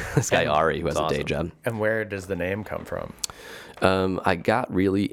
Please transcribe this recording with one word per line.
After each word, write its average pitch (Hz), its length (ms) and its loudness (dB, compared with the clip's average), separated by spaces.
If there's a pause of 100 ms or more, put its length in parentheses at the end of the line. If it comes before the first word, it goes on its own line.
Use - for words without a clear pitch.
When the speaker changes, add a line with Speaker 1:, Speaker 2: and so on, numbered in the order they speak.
Speaker 1:
<laughs> - 80 -10
this 123 160 2
guy 85 100 4
Speaker 2:
And 76 100 0
Speaker 1:
Ari, 76 300 4
who 82 60 -2
has 76 80 0
Speaker 3:
That's 78 180 0
Speaker 1:
a - 20 0
day 73 60 0 (140)
Speaker 3:
awesome. 80 160 -2
Speaker 1:
job. - 0 - (160)
Speaker 2:
And 117 120 -4
where 107 280 0
does 98 200 -8
the 92 100 -4
name 95 280 -4
come - 220 -8
from? 50 260 -8 (720)
Speaker 1:
Um, 95 420 4
I 95 120 4
got 107 380 0
really 95 380 4